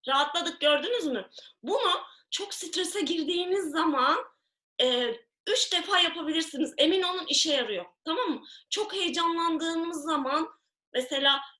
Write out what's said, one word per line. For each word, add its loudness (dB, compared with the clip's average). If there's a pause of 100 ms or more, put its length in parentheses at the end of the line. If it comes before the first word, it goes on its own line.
Rahatladık, 0
gördünüz 4
mü? -2 (320)
Bunu 0 (260)
çok -6
strese -4
girdiğiniz -2
zaman, 2 (580)
e, 2 (300)
üç 0
defa 2
yapabilirsiniz. -2
Emin 4
olun -2
işe 2
yarıyor. -2 (200)
Tamam 0
mı? -4 (260)
Çok -4
heyecanlandığımız 0
zaman -2 (420)
mesela 0 (200)